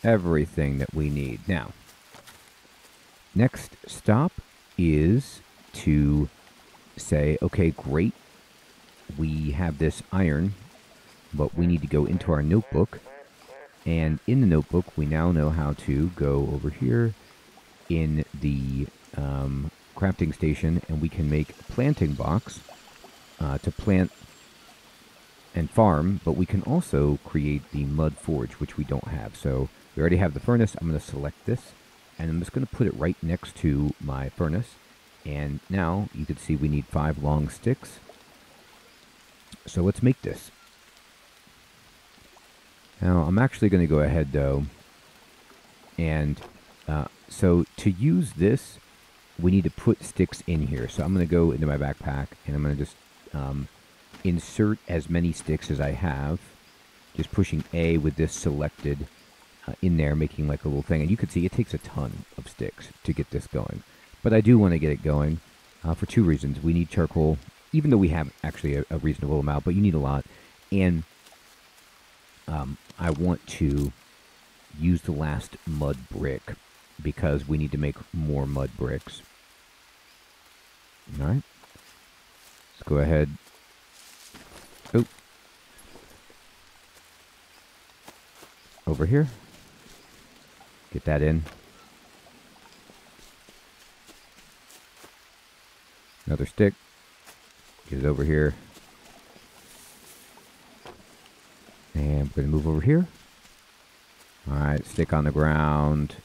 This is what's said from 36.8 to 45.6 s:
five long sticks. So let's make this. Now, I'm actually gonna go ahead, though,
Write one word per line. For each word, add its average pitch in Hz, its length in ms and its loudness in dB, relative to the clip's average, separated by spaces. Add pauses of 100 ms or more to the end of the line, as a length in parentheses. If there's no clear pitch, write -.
five 73 360 -2
long 73 260 0
sticks. - 500 -6 (1700)
So - 160 -2
let's 95 200 0
make 123 200 2
this. - 280 -10 (2500)
Now, 90 220 4
I'm 87 160 2
actually 120 300 2
gonna 90 180 4
go 76 140 4
ahead, 71 320 2
though, 69 320 0 (1300)